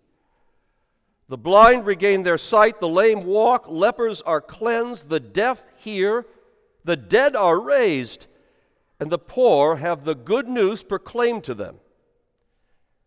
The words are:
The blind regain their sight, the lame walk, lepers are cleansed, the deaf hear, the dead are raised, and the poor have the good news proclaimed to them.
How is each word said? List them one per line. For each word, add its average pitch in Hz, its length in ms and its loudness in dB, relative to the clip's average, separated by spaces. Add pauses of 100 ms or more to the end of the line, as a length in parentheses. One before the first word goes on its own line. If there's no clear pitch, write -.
(1300)
The 131 100 -12
blind 208 480 4
regain 190 380 0
their 175 120 0
sight, 214 420 2
the 170 100 -6
lame 202 360 0
walk, 220 420 0
lepers 214 540 -2
are 156 220 -4
cleansed, 233 680 -8
the 156 120 -4
deaf 202 440 -4 (140)
hear, 214 480 -4 (580)
the 165 120 0
dead 226 380 0
are 185 240 2
raised, 214 680 -2 (760)
and 151 100 -8
the 170 80 -4
poor 160 580 2
have 151 280 -6
the 156 100 -4
good 190 320 -4
news 220 360 -2
proclaimed 233 600 -4
to 127 100 -10
them. 95 260 -12 (1300)